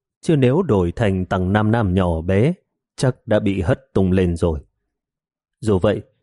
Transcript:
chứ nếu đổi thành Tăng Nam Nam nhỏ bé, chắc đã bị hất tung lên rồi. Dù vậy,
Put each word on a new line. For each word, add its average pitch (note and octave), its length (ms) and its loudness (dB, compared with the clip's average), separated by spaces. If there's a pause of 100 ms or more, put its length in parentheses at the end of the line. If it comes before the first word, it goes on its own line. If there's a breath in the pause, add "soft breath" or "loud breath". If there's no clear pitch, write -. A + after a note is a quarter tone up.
(220)
chứ E3 140 0
nếu C3+ 260 2
đổi G2 300 0
thành F#2+ 340 -2
Tăng F#2 280 -2
Nam G#2+ 180 2
Nam G#2+ 220 0
nhỏ F2 280 0
bé, G2 320 0 (420)
chắc - 320 -4
đã G#2+ 120 2
bị G2 220 -2
hất - 320 -4
tung F#2+ 180 2
lên F2+ 240 0
rồi. E2 240 -2 (1000)
Dù G#2 200 0
vậy, G#2+ 220 0 (220)